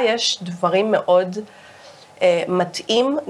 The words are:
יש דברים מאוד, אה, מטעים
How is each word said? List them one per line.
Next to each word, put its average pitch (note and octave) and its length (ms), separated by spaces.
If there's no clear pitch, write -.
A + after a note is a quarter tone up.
יש A#3 380
דברים F3+ 500
מאוד, F3+ 460
אה, E3+ 260
מטעים A3 720